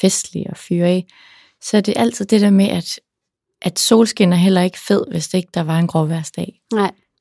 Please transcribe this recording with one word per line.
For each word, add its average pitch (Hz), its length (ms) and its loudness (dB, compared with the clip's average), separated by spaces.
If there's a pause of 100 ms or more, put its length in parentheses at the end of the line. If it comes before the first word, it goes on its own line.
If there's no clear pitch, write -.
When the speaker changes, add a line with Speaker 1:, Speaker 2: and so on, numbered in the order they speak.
Speaker 1:
festlig - 500 -2
og - 60 -14
fyrig, 175 500 -2 (560)
så - 140 -2
er 214 40 6
det 202 160 -4
altid 233 300 -2
det 208 140 4
der 202 100 4
med, 196 180 4
at, - 320 -6 (640)
at 180 160 -4
solskin 220 540 2
er 180 40 2
heller 180 260 4
ikke 185 160 -2
fed, - 320 0
hvis 165 180 -6
det 185 100 -2
ikke 180 160 -6
der 175 80 -2
var 160 160 -2
en 170 80 2
gråvejrsdag. 160 720 -4 (140)
Speaker 2:
Nej. 403 160 0 (300)